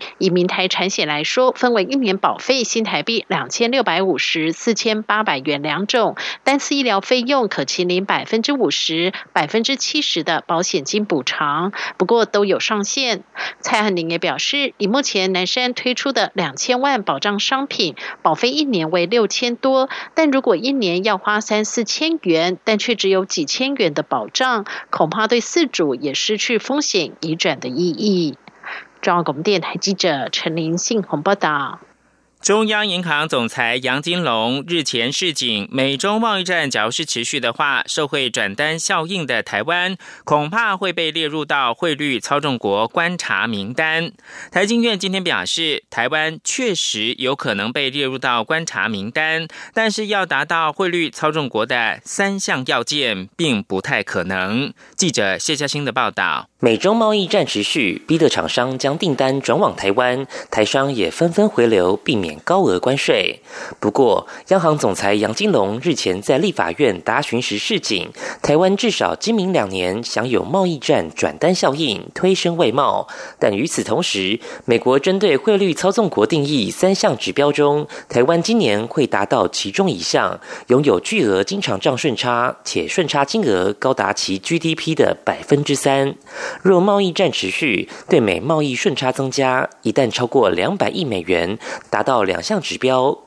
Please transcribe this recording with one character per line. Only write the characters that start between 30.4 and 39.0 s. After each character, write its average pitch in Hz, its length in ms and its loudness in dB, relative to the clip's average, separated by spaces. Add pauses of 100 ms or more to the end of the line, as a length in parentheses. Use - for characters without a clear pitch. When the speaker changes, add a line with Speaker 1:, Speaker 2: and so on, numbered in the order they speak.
Speaker 1:
琳 165 200 -2
信 208 260 -2
宏 147 200 -4
报 196 120 2
道。 147 460 -2 (600)
Speaker 2:
中 214 260 2
央 214 180 0
银 180 180 -2
行 156 240 0
总 120 200 0
裁 120 280 0
杨 127 240 -2
金 175 220 -2
龙 120 460 0
日 165 160 -2
前 120 260 -2
示 175 220 -2
警， 113 400 -4
美 135 240 0
中 208 240 -2
贸 220 180 0
易 185 60 -4
战 165 260 -2
假 110 140 0
如 113 80 0
是 160 120 -4
持 117 200 -4
续 143 160 -4
的 120 120 0
话， 143 340 0
受 151 200 -2
惠 139 240 -2
转 104 240 -2
单 156 240 -2
效 165 280 -2